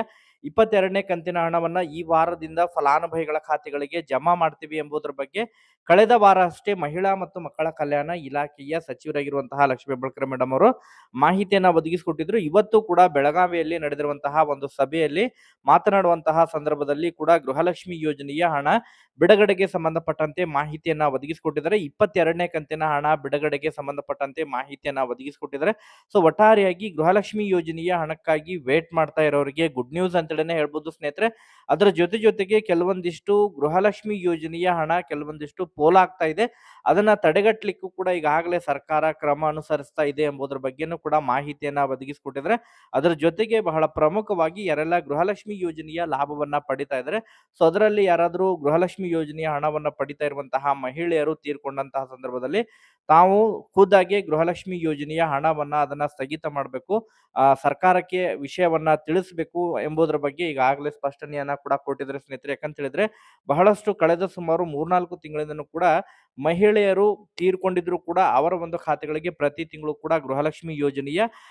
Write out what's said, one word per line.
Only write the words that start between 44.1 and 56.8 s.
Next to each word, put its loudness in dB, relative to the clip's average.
ಯಾರೆಲ್ಲ 0
ಗೃಹಲಕ್ಷ್ಮಿ -4
ಯೋಜನೆಯ -8
ಲಾಭವನ್ನ -4
ಪಡಿತಾ -6
ಇದ್ದಾರೆ, -6
so 6
ಅದರಲ್ಲಿ 2
ಯಾರಾದ್ರೂ 2
ಗೃಹಲಕ್ಷ್ಮಿ 0
ಯೋಜನೆಯ -4
ಹಣವನ್ನ -4
ಪಡಿತಾ -6
ಇರುವಂತಹ -4
ಮಹಿಳೆಯರು -2
ತೀರ್ಕೊಂಡಂತಹ -8
ಸಂದರ್ಭದಲ್ಲಿ -6
ತಾವು 6
ಖುದ್ದಾಗಿ 4
ಗೃಹಲಕ್ಷ್ಮಿ -2
ಯೋಜನೆಯ -4
ಹಣವನ್ನ -2
ಅದನ್ನ -2
ಸ್ಥಗಿತ -8
ಮಾಡ್ಬೇಕು, -6